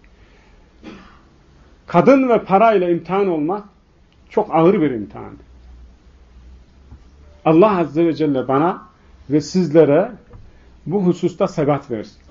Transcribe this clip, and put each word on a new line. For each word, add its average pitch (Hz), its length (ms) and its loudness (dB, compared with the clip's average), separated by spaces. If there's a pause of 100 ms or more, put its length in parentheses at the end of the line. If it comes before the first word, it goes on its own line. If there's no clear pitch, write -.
(1900)
Kadın 247 420 4
ve 214 140 2
parayla 196 460 2
imtihan 175 380 -2
olmak 175 360 -4 (680)
çok 196 260 -2
ağır 170 260 2
bir 147 100 0
imtihan. 107 420 -12 (2000)
Allah 180 320 4
Azze 160 280 -2
ve 165 80 0
Celle 139 340 -4
bana 156 340 -2 (480)
ve 151 120 0
sizlere 165 680 2 (760)
bu 180 200 -4
hususta 180 420 -2
sebat 143 440 -4
versin. 107 260 -10 (140)